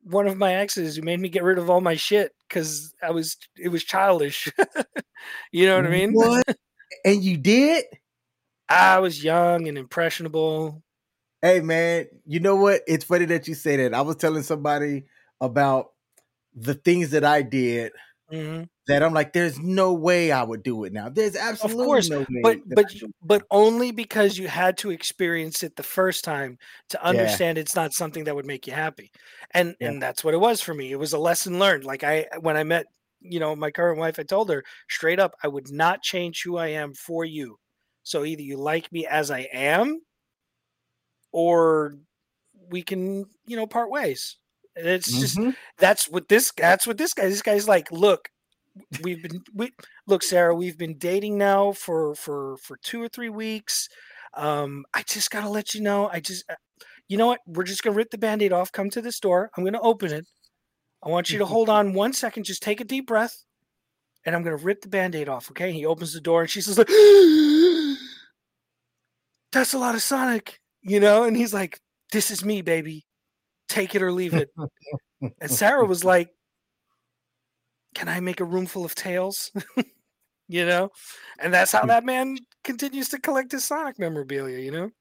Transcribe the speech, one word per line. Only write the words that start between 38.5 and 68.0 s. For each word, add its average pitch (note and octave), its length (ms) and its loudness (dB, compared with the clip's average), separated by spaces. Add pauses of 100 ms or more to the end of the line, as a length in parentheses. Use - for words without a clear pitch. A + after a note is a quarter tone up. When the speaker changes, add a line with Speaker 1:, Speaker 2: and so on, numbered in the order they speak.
Speaker 1:
like D#3 340 -4
me E3 140 -8
as D3 240 -2
I C3 120 -6 (120)
am, F#3 480 0 (1300)
or E3 640 2 (800)
we F3+ 100 -8
can, F#3+ 440 -6 (200)
you A#3 100 -12
know, A3 120 -6
part A#3 240 -4
ways." A3+ 460 -6 (400)
And E3 100 -6
it's F3 320 -2
just, C3+ 200 -2
Speaker 2:
Mm-hmm. A#3+ 120 0 (260)
Speaker 1:
that's G3 320 2
what E3+ 180 -6
this, A3+ 300 4
that's F3 280 4
what A3+ 120 -4
this D#4 160 -4
guy, G3 160 -2
this G3+ 120 -4
guy's G#3 260 0
like, F#3 260 2
"Look, F3+ 340 2 (760)
we've E3+ 220 -8
been, F3 180 -12 (120)
we, A#3 180 -6 (340)
look, F#3+ 160 2
Sarah, F3 320 4
we've E3+ 240 -4
been D#3+ 200 -8
dating G3+ 400 -2
now G3+ 340 2
for, D#3+ 440 -4
for, C#3 420 -10
for - 260 -20
two A#3 180 -10
or A#3 60 -8
three A#3+ 220 -10
weeks. A3 580 -8 (460)
Um, D3 500 -4 (100)
I - 100 -4
just - 280 -6
gotta G#3 160 -6
let G#3 260 -6
you G#3+ 80 -8
know, G3+ 300 0
I E3+ 80 -6
just, F#3 320 -10
uh, D#3+ 40 -12 (520)
you G3 100 -4
know A3+ 100 4
what? B3 200 0
We're F3 160 -6
just G3 200 -8
gonna G#3+ 120 0
rip A3 160 0
the A3+ 60 -12
Band-Aid G#3+ 340 0
off, F3+ 220 -2
come G3+ 160 -4
to A#3 120 -8
the A#3 120 -8
store. F#3+ 420 0
I'm F3+ 80 -6
gonna G#3 180 -2
open A3 300 2
it. D#3 140 -8 (760)
I - 80 -12
want E3+ 200 -2
you - 100 -4
to G3+ 60 0
hold A3 240 0
Speaker 2:
<laughs> - 0 -
Speaker 1:
on G#3 240 4
one G#3 180 0
second. A#3 320 -6
Just - 180 -10
take G#3 200 -4
a A#3+ 40 -10
deep C4 220 -6
breath. A3+ 380 -2 (800)
And E3 100 -2
I'm E3+ 80 -2
gonna D#3+ 140 -4
rip G3 240 -4
the G3 80 -20
Band-Aid F3+ 400 -2
off, C#3 220 -8
okay?" F3+ 200 -6
He D#3 140 -6
opens D#3+ 280 -4
the E3 80 -12
door E3 200 2
and E3 80 -4
she's F#3+ 160 -6
just G3 120 0
like, A3 120 8
<gasps> D#4+ 1080 8 (1600)